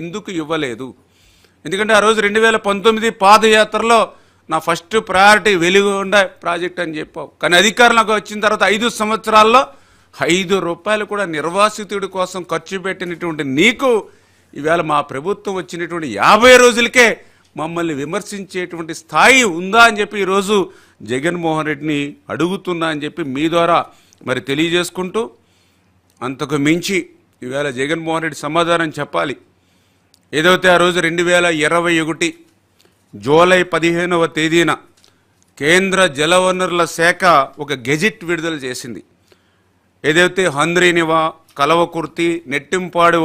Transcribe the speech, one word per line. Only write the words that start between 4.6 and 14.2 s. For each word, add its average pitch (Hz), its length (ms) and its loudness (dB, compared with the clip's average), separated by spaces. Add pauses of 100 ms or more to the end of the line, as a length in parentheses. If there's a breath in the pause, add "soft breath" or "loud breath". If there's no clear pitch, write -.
ఫస్ట్ 170 280 -4 (140)
ప్రయారిటీ 202 420 4 (120)
వెలిగొండ 196 520 2 (280)
ప్రాజెక్ట్ 175 400 -4
అని 160 160 -8
చెప్పావు, 151 300 -12 (120)
కానీ 160 180 2
అధికారంలోకి 226 600 4
వచ్చిన 208 260 -10
తర్వాత 208 180 0 (120)
ఐదు 226 120 -2 (140)
సంవత్సరాల్లో 220 600 4 (760 soft breath)
ఐదు 190 200 -2 (120)
రూపాయలు 208 440 -4
కూడా 202 140 -4 (100)
నిర్వాసితుడి 196 800 -2
కోసం 185 260 -6 (100)
ఖర్చు 165 340 -6
పెట్టినటువంటి 175 580 -8 (160)
నీకు 247 300 2 (640 soft breath)